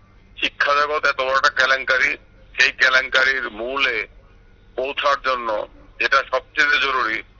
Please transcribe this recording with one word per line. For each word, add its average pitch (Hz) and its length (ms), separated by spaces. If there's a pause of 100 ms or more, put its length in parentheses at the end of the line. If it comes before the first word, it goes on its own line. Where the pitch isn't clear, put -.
(400)
শিক্ষা 143 340
জগৎ 147 320
এত 139 140
বড় 131 160
একটা 135 120
কেলেঙ্কারি, 131 680 (440)
সেই 135 120
কেলেঙ্কারির 131 760
মূলে 120 560 (680)
পৌঁছার 139 460
জন্য 120 460 (300)
যেটা 127 320
সবচেয়ে 139 500
জরুরি, 123 420 (180)